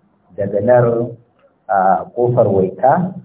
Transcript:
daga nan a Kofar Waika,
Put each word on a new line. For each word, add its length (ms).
daga 240
nan 560
a 400
Kofar 400
Waika, 640